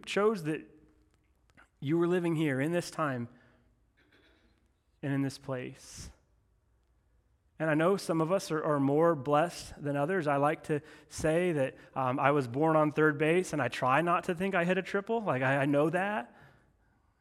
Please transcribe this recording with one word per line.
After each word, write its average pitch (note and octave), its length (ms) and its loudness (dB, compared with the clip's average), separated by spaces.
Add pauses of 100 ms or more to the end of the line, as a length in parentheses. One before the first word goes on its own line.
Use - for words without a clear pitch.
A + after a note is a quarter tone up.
chose G3+ 400 0
that D3+ 160 -4 (1200)
you D3 160 0
were E3+ 100 0
living E3+ 280 0
here D3+ 240 0
in D#3 140 -2
this E3+ 180 -4
time B2+ 380 -4 (1700)
and C#3 120 -4
in C#3 80 0
this C3+ 160 -4
place? - 720 -12 (1500)
And D#3+ 120 -2
I D3+ 40 2
know E3 220 4
some E3+ 240 -2
of D#3+ 140 0
us G3 180 -4
are, D#3 100 -2
are D3 200 2
more D#3 340 4
blessed D3 680 -2
than C#3+ 140 -4
others. D3 320 -2
I C#3+ 80 2
like D3 280 0
to D3 180 -2 (260)
say E3+ 460 0
that, C3+ 220 0 (200)
um, C3 240 0
I C#3 120 4
was C#3+ 160 2
born D3+ 280 2
on D3+ 160 4
third D3+ 260 2
base, E3+ 360 0
and D3 80 -2
I B2 80 -2
try C3 320 2
not F3 240 0
to F3+ 100 -4
think F#3+ 200 -2
I E3+ 100 2
hit F3+ 120 0
a F#3+ 40 0
triple. G3+ 420 -4
Like, C#3 180 -2
I, C3+ 180 2
I C#3 80 0
know D3 220 2
that. G3+ 460 -4 (840)